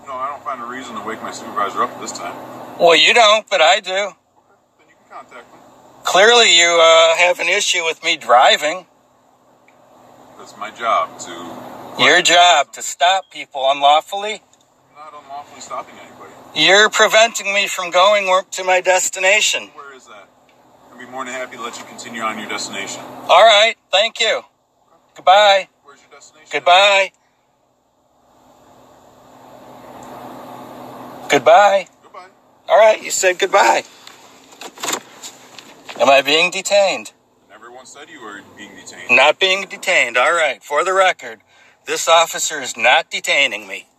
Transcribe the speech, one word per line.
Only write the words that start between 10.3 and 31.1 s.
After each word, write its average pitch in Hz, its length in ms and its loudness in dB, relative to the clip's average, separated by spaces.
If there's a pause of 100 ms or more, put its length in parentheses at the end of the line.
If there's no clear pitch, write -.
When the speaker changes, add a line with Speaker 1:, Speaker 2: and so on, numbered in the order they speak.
Speaker 1:
That's - 200 -20
my 104 140 -12
job 113 500 -4
to - 840 -10
Speaker 2:
Your 175 180 4
job 170 520 2
to - 80 -18
stop 190 480 -2
people 139 400 -6
unlawfully? 156 720 0 (560)
Speaker 1:
I'm 151 160 -20
not 147 100 -20
unlawfully - 380 -20
stopping - 380 -14
anybody. - 320 -20 (240)
Speaker 2:
You're 190 340 4
preventing 214 640 2
me 202 140 -2
from - 240 -8
going 202 360 2
wor-, 185 240 0
to 190 120 -10
my 185 180 0
destination. 185 960 0
Speaker 1:
Where 139 200 -20
is 123 120 -20
that? 104 200 -20 (640)
I'd 123 80 -20
be 123 60 -18
more 131 180 -12
than 127 100 -12
happy 127 220 -12
to 117 80 -14
let 117 140 -10
you 123 80 -16
continue 117 360 -14
on 110 180 -6
your 104 100 -12
destination. 101 520 -10 (280)
Speaker 2:
All 170 160 6
right, 220 300 4 (160)
thank 214 280 -2
you. 220 220 -2 (720)
Goodbye. 196 520 4 (160)
Speaker 1:
Where's - 180 -20
your - 80 -20
destination? - 420 -20
Speaker 2:
Goodbye. 190 600 2 (4000)